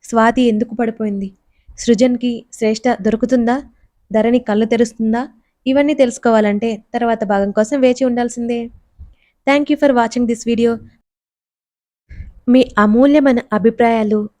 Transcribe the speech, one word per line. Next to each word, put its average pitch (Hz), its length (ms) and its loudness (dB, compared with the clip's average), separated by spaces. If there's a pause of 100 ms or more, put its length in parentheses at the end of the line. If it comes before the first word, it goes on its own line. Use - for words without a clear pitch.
స్వాతి 233 380 0
ఎందుకు 226 340 0
పడిపోయింది? 214 580 -6 (440)
సృజన్కి 240 760 0
శ్రేష్ఠ 220 300 -4 (180)
దొరుకుతుందా? 240 640 0 (480)
ధరణి 226 280 2
కళ్ళు 220 260 0
తెరుస్తుందా? 226 640 -2 (380)
ఇవన్నీ 285 260 2
తెలుసుకోవాలంటే 226 880 0 (100)
తర్వాత 233 300 -2
భాగం 202 280 0
కోసం 220 300 0
వేచి 254 240 2
ఉండాల్సిందే. 240 640 -4 (800)
Thank 285 220 2
you 294 120 0
for 277 140 4
watching 233 360 -2
this 226 220 -4
video. 233 220 0 (1700)
మీ 254 280 4
అమూల్యమైన 254 640 4 (140)
అభిప్రాయాలు 214 760 0 (100)